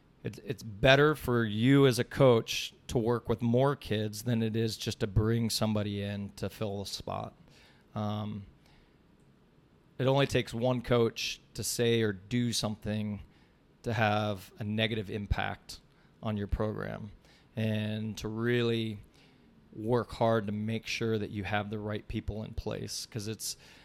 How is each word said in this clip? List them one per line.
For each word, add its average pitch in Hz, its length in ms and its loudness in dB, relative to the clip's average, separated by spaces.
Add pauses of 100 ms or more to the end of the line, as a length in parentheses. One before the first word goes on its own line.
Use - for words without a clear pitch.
(220)
it's, - 220 -8
it's - 180 -8
better 135 520 6
for 120 320 0
you 127 400 6
as 120 120 4
a 117 60 0
coach - 680 4 (140)
to 131 100 0
work 117 320 -2
with 110 100 0
more 123 360 4
kids 107 460 -4
than 120 200 0
it 110 140 -2
is 113 200 -2
just - 240 -6
to 117 60 0
bring 110 420 2
somebody 104 540 0
in 101 340 -6
to 101 140 -4
fill 101 320 -6
a 95 40 -8
spot. 101 460 -8 (640)
Um, 104 500 -4 (1500)
it 127 80 0
only 135 200 4
takes 123 260 0
one 123 300 0
coach - 580 2 (140)
to 107 100 -8
say 117 380 2
or 107 100 0
do 117 400 -2
something 107 720 -4 (600)
to 117 100 -2
have 104 640 2
a 113 60 -8
negative 107 440 -2
impact 101 720 -4 (420)
on 107 140 -2
your 101 120 -4
program, 104 640 -4 (460)
and 107 600 -2
to 107 120 -6
really 113 680 0 (760)
work 113 360 0
hard 113 360 4
to 104 60 -2
make 110 340 -4
sure 110 320 0
that 101 120 -4
you 104 140 -4
have 104 260 -2
the 110 80 -6
right 104 300 -6
people 107 340 -6
in - 120 -10
place. 107 520 -6
'Cause 104 220 -8
it's - 280 -6 (280)